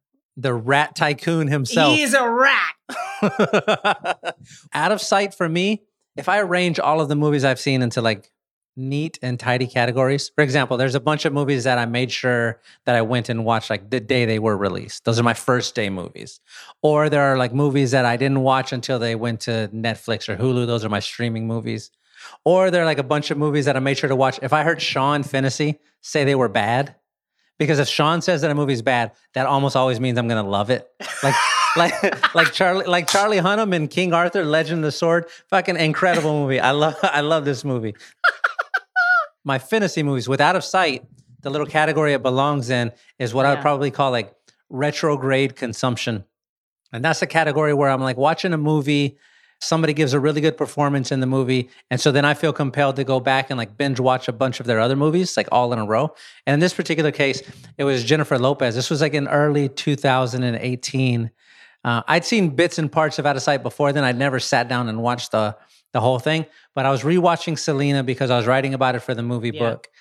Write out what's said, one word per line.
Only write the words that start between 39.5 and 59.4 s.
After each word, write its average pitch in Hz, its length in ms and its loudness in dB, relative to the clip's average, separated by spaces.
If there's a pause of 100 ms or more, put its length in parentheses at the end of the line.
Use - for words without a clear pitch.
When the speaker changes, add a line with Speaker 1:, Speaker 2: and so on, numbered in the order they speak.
Speaker 1:
fantasy 190 460 -2
movies, 127 240 -2
with 135 120 0
Out 160 140 4
of 180 100 -2
Sight, 160 400 0 (360)
the 139 100 -8
little 147 160 -4
category 151 460 2
it 127 100 0
belongs 131 480 0
in 120 220 0 (260)
is 120 160 -4
what 135 100 2
I 143 60 4
would 139 80 2
Speaker 2:
Yeah. 139 40 -8
Speaker 1:
probably 143 280 0
call, 139 220 0
like, 110 200 -2 (360)
retrograde 135 880 0
consumption. 117 680 -4 (680)
And 120 120 -6
that's 160 160 2
the 180 60 0
category 151 480 2
where 139 160 2
I'm, 131 120 0
like, 127 160 -2
watching 160 340 0
a 160 60 0
movie, 147 580 0 (440)
somebody 160 340 0
gives 139 180 2
a 143 80 2
really 147 220 0
good 156 160 2
performance 143 520 -2
in 135 100 0
the 127 60 0
movie, 127 440 0 (200)
and 127 100 -2
so 147 120 2
then 143 140 4
I 147 80 4
feel 147 180 -2
compelled 139 440 0
to 135 80 -4
go 131 160 0
back 131 280 0
and, 135 80 -6
like, 107 220 -8
binge 135 220 -2
watch 127 280 0
a 127 40 -6
bunch 131 280 -2
of 120 60 -8
their 113 140 2
other 127 160 2
movies, 156 400 0
like, 107 140 -2
all 120 220 2
in 113 60 -2
a 107 80 -4
row. 117 280 0 (320)
And 135 60 2
in 147 80 4
this 180 140 2
particular 160 360 0
case, 147 300 0 (380)
it 143 60 -2
was 131 200 0
Jennifer 143 340 2
Lopez. 127 360 2
This 127 160 -4
was, 151 100 0
like, 151 140 2
in 139 140 -2
early 147 420 2